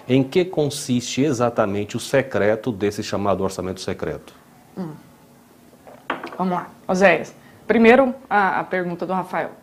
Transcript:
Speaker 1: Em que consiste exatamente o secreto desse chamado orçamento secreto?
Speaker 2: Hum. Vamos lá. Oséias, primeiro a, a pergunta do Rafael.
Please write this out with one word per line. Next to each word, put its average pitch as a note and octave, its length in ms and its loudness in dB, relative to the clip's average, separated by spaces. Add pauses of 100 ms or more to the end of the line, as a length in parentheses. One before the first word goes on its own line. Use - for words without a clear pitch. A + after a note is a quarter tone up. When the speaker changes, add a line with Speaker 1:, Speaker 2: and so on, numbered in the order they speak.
Speaker 1:
Em C3 140 4
que F3 200 0
consiste C#3 800 -2
exatamente A#2 760 0
o A#2+ 40 -6
secreto A2 720 0
desse G2+ 320 -2
chamado G2 400 -2
orçamento F#2 380 -6
secreto? - 520 -8 (420)
Speaker 2:
Hum. E3 180 -10 (1500)
Vamos F3+ 160 -2
lá. E3+ 140 -6 (180)
Oséias, F#3 480 4 (320)
primeiro A#3+ 480 6 (120)
a, F#3+ 340 0
a - 20 -2
pergunta F3 420 -4
do F3 80 -4
Rafael. F3+ 380 -4 (120)